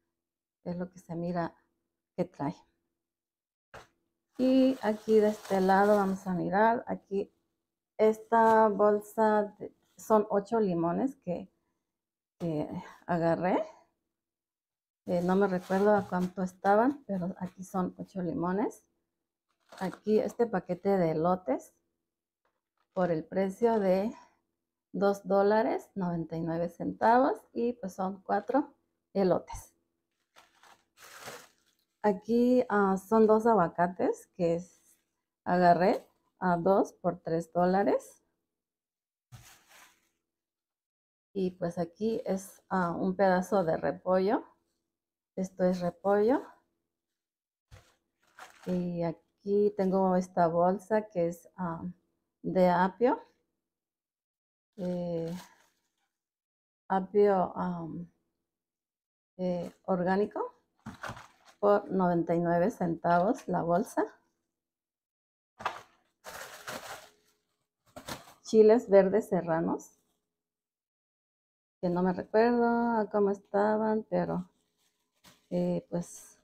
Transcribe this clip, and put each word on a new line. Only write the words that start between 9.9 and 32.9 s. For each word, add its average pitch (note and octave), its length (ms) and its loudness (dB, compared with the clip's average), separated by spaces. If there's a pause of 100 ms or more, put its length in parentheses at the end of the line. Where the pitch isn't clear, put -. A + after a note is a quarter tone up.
son G#3 320 2
ocho G3+ 320 0
limones F3+ 560 -2
que, F3+ 340 -10 (880)
que D#3+ 300 -4 (360)
agarré. E3+ 560 0 (1500)
Eh, F3 160 -2
no F3+ 120 0
me G3 120 2
recuerdo F#3+ 480 0
a G3 120 -2
cuánto F3+ 360 -4
estaban, G#3+ 640 0
pero F#3 320 -6
aquí F#3 240 -12
son F#3 340 -6
ocho F#3 240 -12
limones. F3+ 640 -4 (920)
Aquí G#3 400 -2
este A#3 260 -2
paquete G3 520 -2
de E3 140 2
elotes F3+ 640 -2 (1200)
por F3+ 180 -2
el D#3 140 -4
precio G3 540 -2
de G3 340 0 (800)
dos G3 360 -2
dólares G#3+ 680 0
noventa E3+ 420 -6
y E3 40 -4
nueve E3+ 280 -4
centavos. A3+ 720 0 (100)
Y A#3+ 220 -4
pues F#3+ 220 -14
son F#3+ 260 -6
cuatro G#3 520 -2 (400)
elotes. - 600 -2 (2250)
Aquí, A#3+ 680 2
ah, G3 280 2